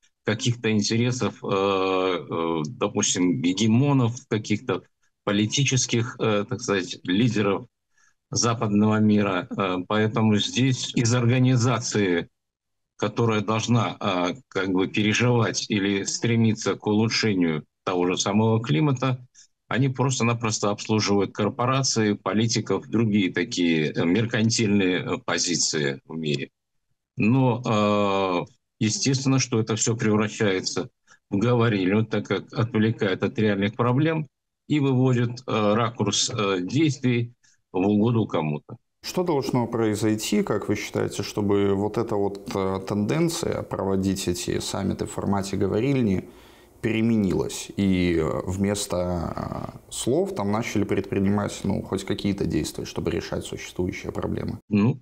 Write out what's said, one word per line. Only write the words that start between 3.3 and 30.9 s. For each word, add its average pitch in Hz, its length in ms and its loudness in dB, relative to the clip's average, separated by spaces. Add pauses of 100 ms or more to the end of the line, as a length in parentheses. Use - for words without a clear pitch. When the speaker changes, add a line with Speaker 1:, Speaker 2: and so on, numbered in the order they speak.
Speaker 1:
гегемонов, 117 840 2
каких-то 104 540 -2 (420)
политических, 117 960 0
э, 104 280 0
так 101 120 -6
сказать, 92 420 -2
лидеров 101 640 2 (640)
западного 107 680 2
мира. 104 500 2
Э, 95 360 -2
поэтому 107 500 2
здесь 123 580 0
из 117 200 0
организации, 120 1120 2 (680)
которая 110 460 0
должна, 107 580 0
э, 90 340 0 (140)
как 95 240 -2
бы 92 160 2
переживать 107 800 0
или 98 360 0
стремиться 113 720 0
к - 100 -8
улучшению 104 800 0 (200)
того 90 220 0
же 90 100 0
самого 110 460 2
климата, 135 640 0 (420)
они 131 200 2
просто-напросто 117 840 0
обслуживают 101 640 0
корпорации, 123 800 0
политиков, 101 760 -2
другие 104 440 2
такие, 85 600 0
э, 87 120 0
меркантильные, 104 960 2
э, 87 260 -4
позиции 78 840 -2
в 80 100 -10
мире. 73 340 -4 (680)
Но, 120 500 2
э, 101 760 2 (340)
естественно, 131 600 0
что 120 180 0
это 110 160 0
все 113 220 0
превращается 104 920 0 (420)